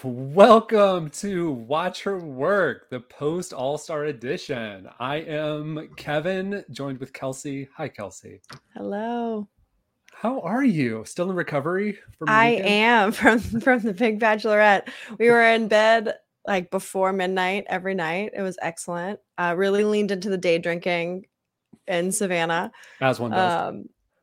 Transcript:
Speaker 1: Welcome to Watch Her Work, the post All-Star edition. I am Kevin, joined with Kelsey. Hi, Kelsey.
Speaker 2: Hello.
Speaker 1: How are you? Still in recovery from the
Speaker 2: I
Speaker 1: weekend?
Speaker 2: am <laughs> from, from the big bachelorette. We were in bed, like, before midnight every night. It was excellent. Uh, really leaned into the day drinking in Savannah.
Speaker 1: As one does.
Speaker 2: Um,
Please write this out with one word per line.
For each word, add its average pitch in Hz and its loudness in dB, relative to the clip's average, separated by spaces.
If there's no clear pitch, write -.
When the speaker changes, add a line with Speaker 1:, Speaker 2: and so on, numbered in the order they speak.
Speaker 1:
Welcome 185 6
to 175 -4
Watch 139 -4
Her 196 -4
Work, 156 -2
the 127 -8
post 156 -6
All-Star 147 -6
edition. 120 -6
I 135 -4
am 151 -6
Kevin, 190 -4
joined 139 -8
with 131 -12
Kelsey. 135 -8
Hi, 156 -8
Kelsey. 98 -14
Speaker 2:
Hello. 220 -6
Speaker 1:
How 247 -4
are 202 0
you? 123 0
Still 180 -4
in 185 -4
recovery 175 -2
from 160 -10
the 160 0
Speaker 2:
I 226 6
Speaker 1:
weekend? 196 0
Speaker 2:
am 214 4
<laughs> - -
from, 233 4
from 226 0
the 202 -4
big 220 0
bachelorette. 214 4
We 233 6
were 233 8
in 226 4
bed, 220 4
like, 190 -2
before 190 -2
midnight 185 -2
every 185 -4
night. 180 -4
It 202 -6
was 185 -6
excellent. 175 -8
Uh, 175 0
really 196 2
leaned 208 0
into 196 -4
the 190 -2
day 180 2
drinking 175 -4
in 180 -2
Savannah. 175 -2
Speaker 1:
As 131 2
one 120 -4
does. 175 0
Speaker 2:
Um, - -12